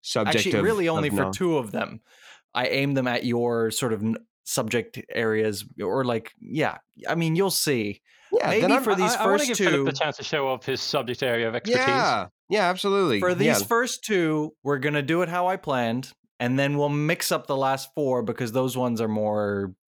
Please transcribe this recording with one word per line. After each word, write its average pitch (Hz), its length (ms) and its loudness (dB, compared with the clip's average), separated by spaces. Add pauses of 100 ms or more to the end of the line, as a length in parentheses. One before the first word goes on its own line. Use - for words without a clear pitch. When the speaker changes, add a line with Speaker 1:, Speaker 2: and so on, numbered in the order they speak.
Speaker 1:
Subject - 340 0
Speaker 2:
Actually, 110 220 2
Speaker 1:
of, 101 60 2
Speaker 2:
really 202 240 2
only 160 200 0
Speaker 1:
of 123 60 -2
Speaker 2:
for 95 100 0
Speaker 1:
no- 95 80 -2
Speaker 2:
two 165 240 0
of 117 160 -4
them. - 280 -4 (540)
I 127 140 0
aim 139 260 0
them 127 140 0
at 120 160 -2
your 117 460 0
sort 117 220 -2
of 104 100 -2
n-, 110 140 0 (280)
subject 117 560 -4 (100)
areas, 110 540 0 (180)
or, 113 220 0
like, 117 360 -2
yeah. 127 380 -4 (300)
I 147 80 0
mean, 165 180 2
you'll 185 160 2
see. 113 520 -2 (300)
Speaker 1:
Yeah, - 180 2
then 214 120 2
Speaker 2:
Maybe 262 120 4
Speaker 1:
I'm - 100 2
Speaker 2:
for 294 100 2
these - 220 2
Speaker 3:
I, - 60 0
I 220 40 2
wanna 196 120 4
Speaker 2:
first 247 100 2
Speaker 3:
give 233 100 -2
Philip 180 140 4
Speaker 2:
two 139 120 2
Speaker 3:
the 139 80 0
chance 143 260 -4
to 139 60 -12
show 139 240 0
off 131 180 -2
his 131 140 -2
subject 123 420 -4
area 117 260 0
of 113 60 -4
expertise. 247 320 0
Speaker 1:
Yeah, 180 400 2 (240)
yeah, 190 200 2
absolutely. 185 500 2
Speaker 2:
For 180 140 2
these 139 120 2 (140)
Speaker 1:
Yeah. 202 60 -4
Speaker 2:
first 240 380 -2
two, 156 580 0
we're 139 160 0
gonna 147 240 0
do 165 200 0
it 170 60 0
how 180 200 0
I 190 80 0
planned, 127 560 -2 (260)
and 123 200 0
then 143 200 0
we'll 147 120 2
mix 151 420 0
up 160 140 -2
the 139 100 -2
last 135 380 0
four 127 280 0
because 113 300 -4
those 131 240 0
ones 123 240 0
are 113 80 0
more 104 640 0 (140)